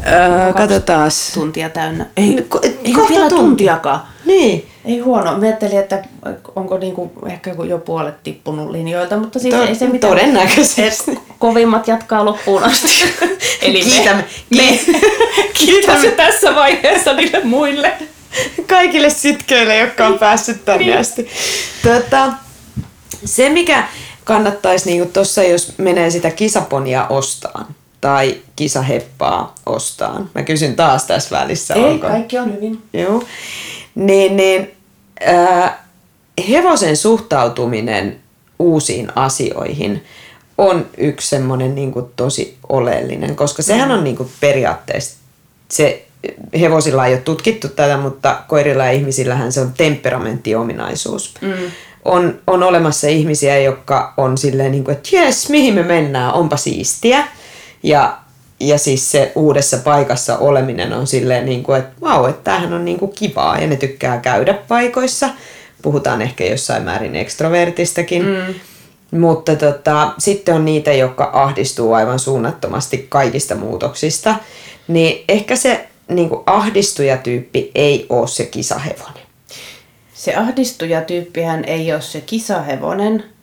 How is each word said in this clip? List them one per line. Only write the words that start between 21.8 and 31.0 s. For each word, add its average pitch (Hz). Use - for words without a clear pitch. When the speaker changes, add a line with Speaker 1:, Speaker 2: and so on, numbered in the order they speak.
Speaker 1:
Tota, 240
se, 254
mikä 311
kannattaisi 202
niinku 175
tossa, 196
jos 175
menee 175
sitä 165
kisaponia 135
ostaan -
tai 135
kisaheppaa 131
ostaan. -
Mä -
kysyn 147
taas 151